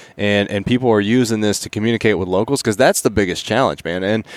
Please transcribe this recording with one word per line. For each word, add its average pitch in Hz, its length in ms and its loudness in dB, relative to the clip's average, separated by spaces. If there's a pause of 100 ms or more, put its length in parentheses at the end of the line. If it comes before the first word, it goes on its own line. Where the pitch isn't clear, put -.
(180)
And, 101 320 0
and 101 160 -4
people 123 240 2
are 107 120 4
using 110 400 0
this 104 200 0
to - 80 -10
communicate 110 480 0
with 90 120 -4
locals 113 320 0
'cause 107 160 0
that's 143 240 2
the 131 80 0
biggest 101 360 0
challenge, 107 380 0
man. 90 220 -4
And, 107 200 -2 (120)